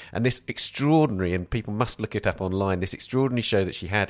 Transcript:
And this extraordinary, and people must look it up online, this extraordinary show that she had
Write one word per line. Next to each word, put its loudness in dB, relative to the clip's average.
And -2
this 0
extraordinary, 2
and -4
people -4
must -2
look 0
it -2
up 0
online, 0
this -4
extraordinary 0
show 2
that -4
she -8
had 0